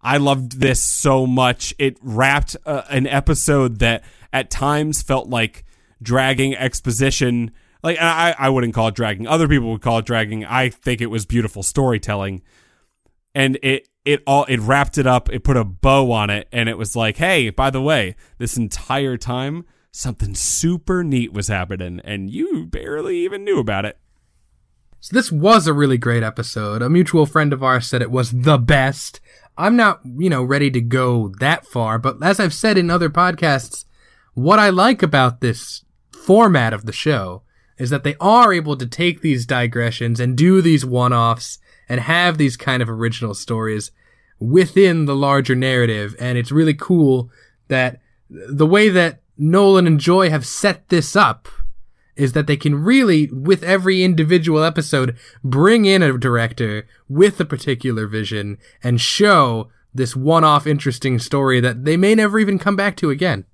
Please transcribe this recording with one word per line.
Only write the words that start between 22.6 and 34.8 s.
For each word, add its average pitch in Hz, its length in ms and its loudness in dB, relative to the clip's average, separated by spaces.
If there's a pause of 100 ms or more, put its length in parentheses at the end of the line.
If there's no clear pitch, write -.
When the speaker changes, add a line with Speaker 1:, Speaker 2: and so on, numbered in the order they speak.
Speaker 1:
barely - 540 -8
even 196 240 -6
knew 202 160 0
about 104 260 -4
it." - 120 -10 (1000)
Speaker 2:
So - 160 -10
this 254 160 -2
was 175 360 2
a 156 60 0
really 139 240 2
great 117 260 -2
episode. 110 580 -6
A 123 80 -4
mutual 165 360 4
friend 147 280 0
of 135 100 -6
ours 127 240 0
said 123 140 -2
it 110 100 -4
was 123 200 -2
the 131 260 2
best. 135 640 0 (380)
I'm 208 180 2
not, 220 260 2 (160)
you 180 120 0
know, 131 140 0
ready 139 280 2
to 123 100 0
go 120 480 0 (100)
that 143 260 -2
far, 113 320 -4
but 127 240 -4
as 190 180 0
I've 180 140 0
said 214 240 0
in 175 120 2
other 170 200 0
podcasts, 160 760 -2 (480)
what 180 260 4
I 208 100 6
like 196 320 2